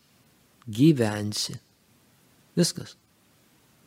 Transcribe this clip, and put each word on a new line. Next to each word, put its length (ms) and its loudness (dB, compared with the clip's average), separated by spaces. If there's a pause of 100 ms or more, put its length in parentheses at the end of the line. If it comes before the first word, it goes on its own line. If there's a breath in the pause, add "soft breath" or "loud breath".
(680)
gyvensi. 880 0 (1000)
Viskas. 400 -2 (920)